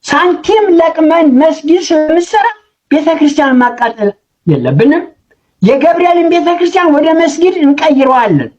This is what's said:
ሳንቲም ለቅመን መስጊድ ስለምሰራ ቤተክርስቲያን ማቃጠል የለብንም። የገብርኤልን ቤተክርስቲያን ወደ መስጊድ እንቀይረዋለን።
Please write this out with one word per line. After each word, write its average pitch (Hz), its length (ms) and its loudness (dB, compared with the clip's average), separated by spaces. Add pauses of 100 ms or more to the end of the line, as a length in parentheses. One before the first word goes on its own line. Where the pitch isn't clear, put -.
ሳንቲም 359 680 -2
ለቅመን 320 600 2
መስጊድ 302 480 0
ስለምሰራ 339 640 -2 (440)
ቤተክርስቲያን 294 680 0
ማቃጠል 233 520 -2 (360)
የለብንም። 160 560 0 (600)
የገብርኤልን 330 680 2
ቤተክርስቲያን 339 640 0
ወደ 302 220 2
መስጊድ 330 420 0
እንቀይረዋለን። 262 1040 0